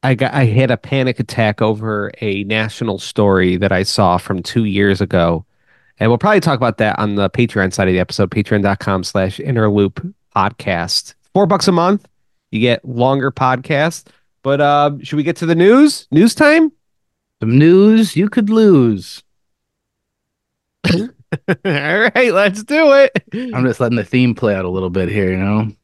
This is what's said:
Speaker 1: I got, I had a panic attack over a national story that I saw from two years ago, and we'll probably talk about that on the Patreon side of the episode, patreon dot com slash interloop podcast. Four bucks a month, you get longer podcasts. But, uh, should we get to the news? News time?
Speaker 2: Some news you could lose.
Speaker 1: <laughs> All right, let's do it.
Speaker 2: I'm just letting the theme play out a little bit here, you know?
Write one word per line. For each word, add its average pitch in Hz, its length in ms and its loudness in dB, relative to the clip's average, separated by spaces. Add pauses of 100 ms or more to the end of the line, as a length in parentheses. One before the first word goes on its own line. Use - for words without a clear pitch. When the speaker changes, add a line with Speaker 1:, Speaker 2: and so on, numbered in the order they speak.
Speaker 1:
I 131 120 2
got, 120 200 -4
I 139 120 0
had 120 260 0
a 113 40 0
panic 127 440 -4
attack 110 420 -2
over 107 480 -4 (100)
a 101 240 -4
national 110 540 -4
story 95 580 0
that 95 160 0
I 92 120 0
saw 90 340 0
from 92 240 -6
two 117 220 -4
years 98 360 0
ago, 85 440 0 (540)
and 110 120 0
we'll 120 80 2
probably 208 220 2
talk 143 160 0
about 113 220 -2
that 107 200 -2
on 104 160 -4
the 101 160 0
Patreon 101 420 -2
side 98 160 -2
of 92 60 0
the 90 60 0
episode, 92 320 -2
patreon 104 300 -2
dot 98 180 -2
com 95 240 -4
slash 95 340 -4
interloop 110 760 -2 (220)
podcast. 95 800 -4 (200)
Four 196 120 2
bucks - 220 0
a 190 40 2
month, 180 340 0 (440)
you 113 100 -6
get 120 240 0
longer 131 460 -2
podcasts. 135 760 -4 (360)
But, 139 180 -2
uh, 147 320 2 (100)
should 143 140 -8
we 147 80 -2
get 170 140 -4
to 165 80 -6
the 165 100 0
news? 247 560 4
News 190 220 4
time? 311 360 4 (720)
Speaker 2:
Some 113 180 2
news 196 580 4
you 196 120 0
could 214 200 -2
lose. 151 760 2 (1600)
Speaker 1:
<laughs> 196 100 0
All 208 140 -4 (560)
right, 196 680 0
let's 196 300 0
do 294 300 2
it. 277 200 4 (220)
Speaker 2:
I'm 226 300 -6
just 123 160 -2
letting 120 160 0
the 104 80 -4
theme 123 320 2
play 104 180 -2
out 95 100 -4
a 90 40 -6
little 92 220 -4
bit 90 180 -2
here, 98 220 -2
you 92 60 -2
know? 104 360 -2 (120)